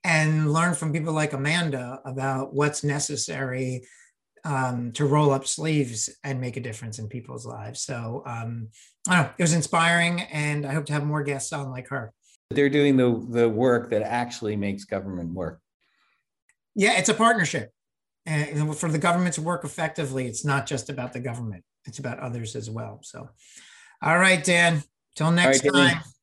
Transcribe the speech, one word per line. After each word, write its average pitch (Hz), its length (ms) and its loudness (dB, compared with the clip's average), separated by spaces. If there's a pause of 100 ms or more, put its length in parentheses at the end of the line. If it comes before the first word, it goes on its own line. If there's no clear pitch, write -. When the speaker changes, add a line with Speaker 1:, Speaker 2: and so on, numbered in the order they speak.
Speaker 1:
and 156 480 4
learn 170 220 4
from 160 180 -2
people 160 200 -2
like 151 200 0
Amanda 139 720 -2
about 131 480 -4
what's 147 300 0
necessary, 131 1040 -4 (580)
um, 127 500 -2
to 147 120 0
roll 147 240 6
up 131 160 0
sleeves 147 640 -2 (140)
and 131 160 -6
make 123 160 -8
a 127 40 -8
difference 113 380 -10
in 110 80 -8
people's 120 400 -12
lives. 113 360 -12
So, 120 440 -8
um, 117 400 -8 (420)
I 180 60 6
don't 165 120 6
know, - 120 -12
it 185 60 4
was 160 100 4
inspiring, 170 680 2
and 147 440 -4
I 135 60 -4
hope 147 140 -2
to 147 60 -4
have 147 140 0
more 147 160 0
guests 139 300 -4
on 139 180 -6
like 127 200 -12
her. 123 220 -8 (380)
Speaker 2:
They're 143 180 4
doing 143 280 6
the, 123 340 4
the 117 180 4
work 117 420 2
that 107 120 2
actually 113 540 -2
makes 98 260 -4
government 92 520 -8
work. 87 260 -8 (1120)
Speaker 1:
Yeah, 202 240 4
it's 208 100 2
a 220 60 4
partnership. 196 560 2 (560)
And 151 500 -2
for 170 120 -2
the 151 100 0
government 175 380 2
to 156 60 -4
work 170 220 -4
effectively, 143 640 -4
it's 113 180 -8
not 143 220 0
just 135 240 -6
about 127 220 -8
the 123 80 -8
government. 117 420 -8 (220)
It's - 160 -14
about 123 180 -8
others 117 380 -8
as 113 120 -8
well. 110 360 -10
So, - 240 -16 (720)
all 165 160 4
right, 185 240 6
Dan, 170 400 4 (320)
till 156 160 2
next 135 340 6
Speaker 2:
All 143 60 6
right, 139 200 6
Dan. 160 40 2
Speaker 1:
time. - 80 -6 (200)